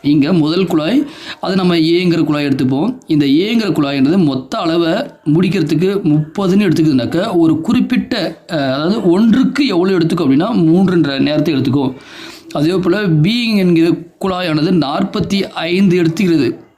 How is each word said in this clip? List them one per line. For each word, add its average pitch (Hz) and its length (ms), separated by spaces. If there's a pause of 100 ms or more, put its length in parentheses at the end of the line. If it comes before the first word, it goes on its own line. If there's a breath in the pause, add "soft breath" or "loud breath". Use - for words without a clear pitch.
இங்க 147 300
முதல் 170 320
குழாய், 180 400 (340 loud breath)
அது 185 160
நம்ம 180 200
ஏங்கிற 170 480
குழாய் 147 220
எடுத்துப்போம். 139 640
இந்த 147 180
ஏங்கிற 202 460
குழாய்ன்றது 143 520
மொத்த 135 340
அளவை 170 360 (400)
முடிக்கிறதுக்கு 175 680
முப்பதுன்னு 180 640
எடுத்துக்குதுனாக்க 156 720
ஒரு 160 260
குறிப்பிட்ட, 233 880
அ, 139 220
அதாவது 180 360
ஒன்றுக்கு 233 580
எவ்வளவு 185 320
எடுத்துக்கும் 165 320
அப்படின்னா 160 220
மூன்றுன்ற 170 680
நேரத்தை 151 340
எடுத்துக்கும். 127 400 (580 loud breath)
அதே 160 220
போல 190 340
பி 208 500
என்கிற 170 340 (300)
குழாயானது 180 500
நாற்பத்தி 175 680 (120)
ஐந்து 175 500
எடுத்துக்கிறது. 160 520 (220)